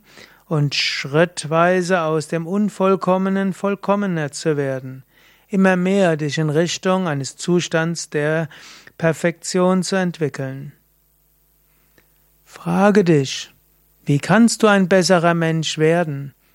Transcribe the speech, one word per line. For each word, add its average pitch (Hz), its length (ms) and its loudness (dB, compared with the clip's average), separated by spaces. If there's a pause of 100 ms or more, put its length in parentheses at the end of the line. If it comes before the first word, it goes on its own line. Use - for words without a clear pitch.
(480)
und 147 280 0
schrittweise 170 1300 0
aus 156 260 -2
dem 165 180 -6
Unvollkommenen 190 1040 0
vollkommener 196 800 -2
zu 156 260 -4
werden, 131 460 -6 (460)
immer 190 260 2
mehr 185 420 2
dich 147 220 -4
in 156 120 0
Richtung 180 580 -2
eines 139 260 -6
Zustands 170 760 -2
der 156 380 -2 (480)
Perfektion 180 840 0
zu 190 140 -4
entwickeln. 143 760 -6 (1700)
Frage 190 580 2
dich, 151 500 0 (520)
wie 143 160 0
kannst 220 420 4
du 214 60 6
ein 196 180 4
besserer 175 480 4
Mensch 160 440 -2
werden? 156 540 0 (220)